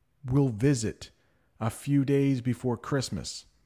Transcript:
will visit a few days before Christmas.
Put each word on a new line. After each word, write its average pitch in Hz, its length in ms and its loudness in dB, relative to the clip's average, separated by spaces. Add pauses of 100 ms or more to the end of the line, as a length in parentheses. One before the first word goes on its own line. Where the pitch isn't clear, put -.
(300)
will 139 200 4
visit 113 600 0 (500)
a 113 120 -2
few 143 340 0
days 139 340 2
before 120 380 -2
Christmas. - 680 -6 (200)